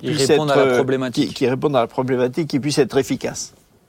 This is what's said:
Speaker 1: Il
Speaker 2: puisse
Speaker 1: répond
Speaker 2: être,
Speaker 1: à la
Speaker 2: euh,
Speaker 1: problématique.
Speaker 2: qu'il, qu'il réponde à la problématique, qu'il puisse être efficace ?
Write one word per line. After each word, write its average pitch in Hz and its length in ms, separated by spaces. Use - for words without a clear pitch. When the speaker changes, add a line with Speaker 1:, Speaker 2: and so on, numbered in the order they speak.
Speaker 1:
Il - 100
Speaker 2:
puisse 139 140
Speaker 1:
répond 151 180
Speaker 2:
être, 143 80
Speaker 1:
à - 20
la 139 60
Speaker 2:
euh, 131 140
Speaker 1:
problématique. 131 540
Speaker 2:
qu'il, - 40
qu'il 123 160
réponde 135 260
à 127 60
la 113 60
problématique, 127 600
qu'il 139 140
puisse 139 160
être 131 220
efficace ? - 540